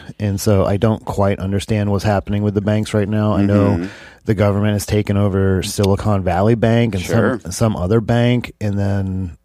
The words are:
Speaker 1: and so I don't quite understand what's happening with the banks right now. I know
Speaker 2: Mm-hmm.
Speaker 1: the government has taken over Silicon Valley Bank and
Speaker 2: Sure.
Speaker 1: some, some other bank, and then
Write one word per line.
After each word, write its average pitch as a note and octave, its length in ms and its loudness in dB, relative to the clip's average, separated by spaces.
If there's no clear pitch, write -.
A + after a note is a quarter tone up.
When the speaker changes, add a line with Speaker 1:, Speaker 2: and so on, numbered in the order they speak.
Speaker 1:
and G2+ 220 -4
so G2 240 2
I G2+ 140 0
don't A2 260 0
quite G2 340 -2
understand G2+ 540 -2
what's G2 100 -2
happening G2+ 400 0
with G#2 120 -2
the G#2 60 2
banks G#2+ 320 -2
right G#2 160 0
now. G#2+ 260 0
I G2 80 2
know G2+ 340 2
Speaker 2:
Mm-hmm. F2 100 -4
Speaker 1:
the A2 100 0
government G2+ 380 2
has G#2 120 -2
taken G#2 320 0
over F#2+ 460 2
Silicon G2+ 640 0
Valley F#2+ 320 2
Bank A2+ 400 2
and F2+ 80 -4
Speaker 2:
Sure. G#2 340 0
Speaker 1:
some, F2 140 -12
some A2 240 0
other G2 240 0
bank, A#2+ 600 0
and G2+ 160 -2
then F#2+ 680 -4